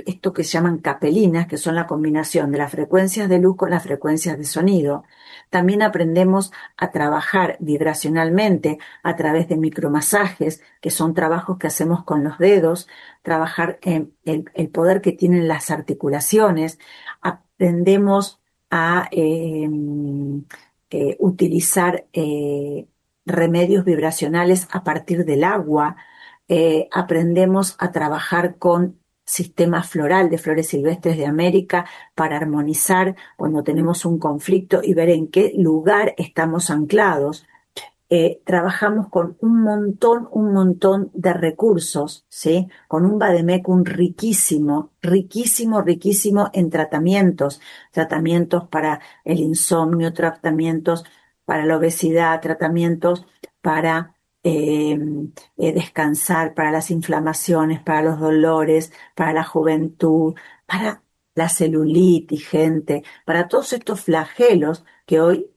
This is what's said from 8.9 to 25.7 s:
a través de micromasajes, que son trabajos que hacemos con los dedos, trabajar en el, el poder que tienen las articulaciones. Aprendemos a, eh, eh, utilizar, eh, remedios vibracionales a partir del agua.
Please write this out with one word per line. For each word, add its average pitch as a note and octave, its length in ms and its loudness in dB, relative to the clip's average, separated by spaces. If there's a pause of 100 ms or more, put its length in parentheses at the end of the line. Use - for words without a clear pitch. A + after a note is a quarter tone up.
a F3 140 -2
través E3 320 0
de D#3+ 80 0
micromasajes, D#3 1080 -2 (180)
que E3 80 -6
son D#3+ 240 -2
trabajos E3+ 440 -2
que E3 100 -6
hacemos E3 380 -2
con D3 180 -2
los D3+ 160 -6
dedos, F3+ 480 2 (340)
trabajar E3 600 -4
en D#3+ 320 -2 (100)
el, D#3+ 300 -4
el D#3 160 -4
poder F#3 320 2
que F#3 100 0
tienen F3 360 2
las D#3 240 -4
articulaciones. D#3 1080 0 (420)
Aprendemos F#3+ 1160 0 (320)
a, E3+ 400 0
eh, D#3 580 -2 (1200)
eh, C#3+ 300 -4
utilizar, F3+ 960 0
eh, C#3+ 720 -4 (360)
remedios F3 640 2
vibracionales E3+ 840 0
a F#3 120 -6
partir E3 400 -2
del D3 200 2
agua. D#3 540 0 (500)